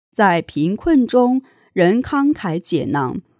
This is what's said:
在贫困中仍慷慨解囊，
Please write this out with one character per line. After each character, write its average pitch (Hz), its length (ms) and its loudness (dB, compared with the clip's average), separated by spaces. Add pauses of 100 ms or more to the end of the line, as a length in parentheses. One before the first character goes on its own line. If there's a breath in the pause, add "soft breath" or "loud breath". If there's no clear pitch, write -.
(140)
在 180 280 2
贫 165 340 -4
困 269 320 2
中 247 340 2 (300 soft breath)
仍 196 320 2
慷 285 300 0
慨 170 260 -6
解 - 320 -4
囊， 139 300 -4 (180)